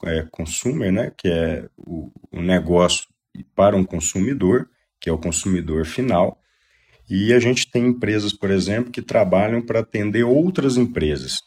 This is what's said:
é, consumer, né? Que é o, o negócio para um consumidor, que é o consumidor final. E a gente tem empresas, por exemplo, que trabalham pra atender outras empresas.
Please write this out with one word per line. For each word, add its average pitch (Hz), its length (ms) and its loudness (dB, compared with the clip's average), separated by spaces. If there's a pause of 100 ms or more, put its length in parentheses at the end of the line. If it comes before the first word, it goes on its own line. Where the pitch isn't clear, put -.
é, 80 260 -2
consumer, 101 640 -4
né? 95 240 -2
Que - 100 -6
é 82 380 -2 (100)
o, - 380 -14 (180)
o - 120 -8
negócio 87 640 2 (520)
para 98 180 4
um 95 80 2
consumidor, 95 840 -2 (320)
que - 80 -6
é 82 40 0
o 80 40 -2
consumidor 80 720 -2
final. 107 520 0 (720)
E 101 240 2
a 123 60 8
gente 120 320 0
tem 123 160 2
empresas, 107 480 0
por 98 160 -4
exemplo, 98 420 0
que - 80 -8
trabalham 107 640 2
pra 113 180 -2
atender 110 440 0
outras 135 520 2
empresas. 76 720 0